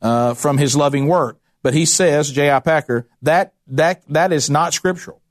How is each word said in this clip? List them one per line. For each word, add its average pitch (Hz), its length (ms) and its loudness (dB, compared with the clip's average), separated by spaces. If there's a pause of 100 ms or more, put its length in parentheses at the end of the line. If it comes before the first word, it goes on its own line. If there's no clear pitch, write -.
uh, 120 320 0
from 139 240 -2
his 135 180 0
loving 143 340 0
work. 156 300 0 (240)
But 127 120 0
he 160 100 2
says, 151 480 0
J 143 180 0
I 139 100 2
Packer, 135 460 -2 (140)
that, 165 320 0 (140)
that, 151 420 -2
that 165 240 0
is 147 160 0
not 151 240 0
scriptural. - 480 -6 (100)